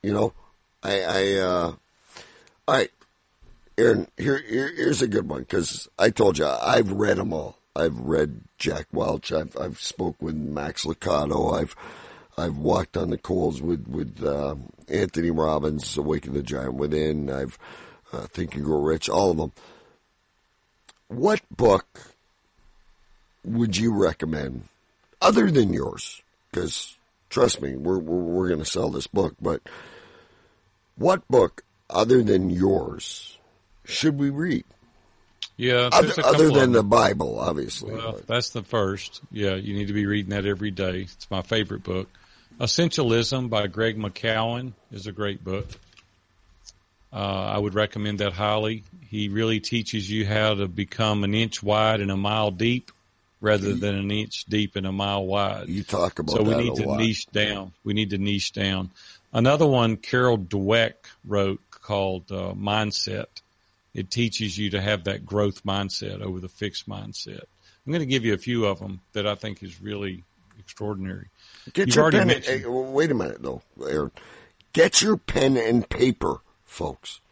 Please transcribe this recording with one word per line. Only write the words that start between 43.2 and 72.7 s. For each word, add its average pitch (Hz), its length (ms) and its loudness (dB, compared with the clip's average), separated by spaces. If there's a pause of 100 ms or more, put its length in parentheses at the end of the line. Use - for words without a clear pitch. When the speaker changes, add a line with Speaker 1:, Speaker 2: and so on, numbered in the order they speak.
Speaker 2:
by 104 180 0
Greg 110 300 -2
McKeown 113 760 -2 (180)
is 98 160 -12
a 104 60 -10
great 101 300 -6
book. 95 240 -6 (1500)
Uh, - 20 -14
I 101 420 -2
would 104 160 -2
recommend 104 460 -2
that 101 140 0
highly. 107 500 -2 (260)
He 104 200 -4
really 110 320 0
teaches 107 500 -4
you 110 140 -2
how 107 300 2
to 98 120 -2
become 104 560 0
an 101 100 0
inch 110 300 -2
wide 107 380 2
and 98 100 -2
a 95 60 0
mile 104 340 0
deep 117 400 -2 (480)
rather 104 300 2
Speaker 1:
You 120 60 0
Speaker 2:
than 104 200 -2
an 98 160 -2
inch 107 340 -4
deep 107 300 -2
and 95 100 -4
a 95 60 -4
mile 98 340 -2
wide. 98 440 -2
Speaker 1:
You 95 140 -4
talk 92 360 -2
about - 180 -2
Speaker 2:
So 110 60 4
we 107 60 4
Speaker 1:
that 113 140 2
Speaker 2:
need 120 100 -2
Speaker 1:
a - 80 -4
Speaker 2:
to 67 80 -2
Speaker 1:
lot. 69 100 0
Speaker 2:
niche 113 320 0
down. 101 400 -2 (140)
We 107 80 -2
need 104 160 0
to 98 80 -4
niche 101 340 -2
down. 95 400 -2 (400)
Another 139 360 4
one, 117 300 4
Carol 127 400 2
Dweck 101 560 2 (320)
wrote 98 360 0 (100)
called, 95 600 -4
uh, 92 260 -6
Mindset. 101 720 -2 (640)
It 95 180 -6
teaches 110 460 -2
you 104 140 -2
to 98 100 -2
have 101 240 -2
that 98 200 -4
growth 101 380 -2
mindset 98 580 -6
over 92 200 -8
the 90 80 -12
fixed - 400 -10
mindset. 104 540 -12 (420)
I'm 139 80 -4
gonna 165 120 0
give 127 200 0
you 107 80 4
a 95 40 2
few 117 280 -2
of 98 160 0
'em 95 180 -10 (140)
that 104 120 -4
I 104 100 0
think 101 280 -12
is 90 180 -16
really 101 420 -8 (360)
extraordinary. 95 720 -8 (440)
Speaker 1:
Get 196 140 2
Speaker 2:
You've 123 80 4
Speaker 1:
your 151 80 6
Speaker 2:
already 160 140 6
Speaker 1:
pen - 100 6
Speaker 2:
mentioned 127 280 2
Speaker 1:
and, - 80 -6
hey, 131 280 -4